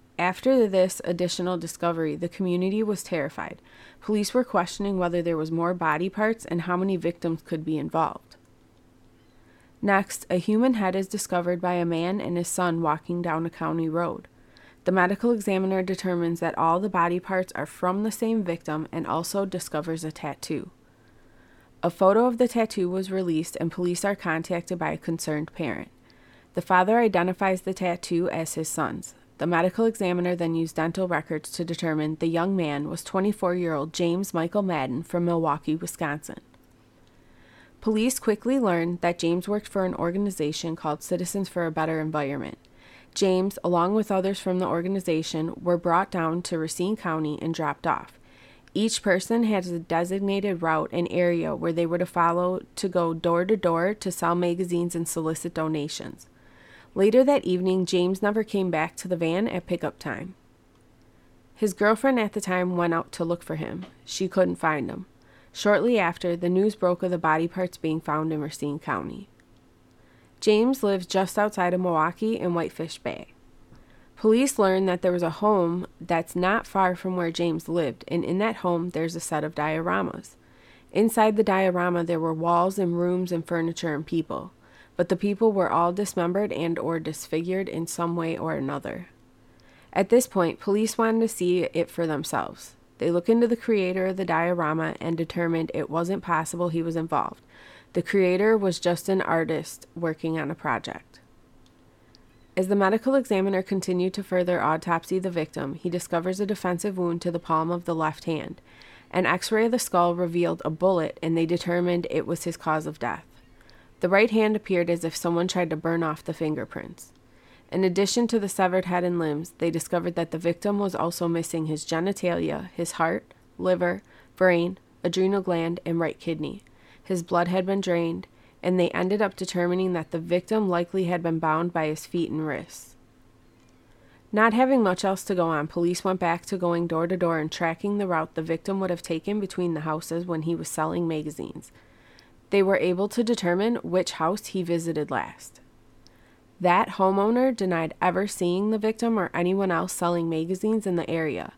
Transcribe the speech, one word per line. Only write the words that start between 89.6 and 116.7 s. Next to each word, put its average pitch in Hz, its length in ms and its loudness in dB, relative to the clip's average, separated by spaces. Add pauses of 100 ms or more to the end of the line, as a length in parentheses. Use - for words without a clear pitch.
At 196 160 2
this 247 180 6
point, 170 320 0
police 214 380 0
wanted 226 240 2
to 226 80 4
see 180 360 0
it - 260 -2
for 170 160 -2
themselves. 147 680 -4 (200)
They - 140 0
looked 175 180 2
into 233 180 6
the 226 100 2
creator 185 500 0
of 190 100 -2
the 190 80 -2
diorama 165 800 0
and 165 160 -2
determined 165 560 -2
it 107 160 -4
wasn't 175 320 -2
possible 170 480 -2
he 165 120 -2
was 165 140 -4
involved. 160 460 -2 (500)
The 175 100 0
creator 196 540 4
was 196 220 0
just 175 300 0
an 190 120 2
artist 160 760 -2
working 160 420 -4
on 143 100 -4
a 160 60 -4
project. - 640 -6 (1400)
As 185 120 0
the 196 80 2
medical 220 400 4
examiner 196 460 2
continued 185 520 -2
to 202 80 -6
further 180 400 0
autopsy 165 560 0
the 185 100 -4
victim, 156 460 -4
he 170 160 -6
discovers 175 480 -2
a 202 80 -2
defensive 185 500 -2
wound 170 260 -2
to 175 100 -2
the 170 80 -4
palm 160 280 0
of 175 180 -4
the 170 80 -2
left 156 320 -4
hand. - 340 -6 (500)
An 180 160 2
x-ray 214 380 2
of 233 80 2
the 247 80 0
skull 175 340 2
revealed 170 500 0
a 160 60 -2
bullet, 175 500 0
and 165 160 0
they 165 100 2
determined 175 640 0
it - 180 -2
was 170 160 -4
his 170 120 -4
cause 156 300 -2
of 156 140 -10
death. 110 260 -6 (720)
The 180 100 0
right 208 220 6
hand 214 240 4
appeared 175 340 0
as 170 140 0
if 165 140 -4
someone 170 320 0
tried 175 220 0
to 160 60 -2
burn 165 280 0
off 151 180 -4
the 160 100 -8
fingerprints. - 800 -6 (640)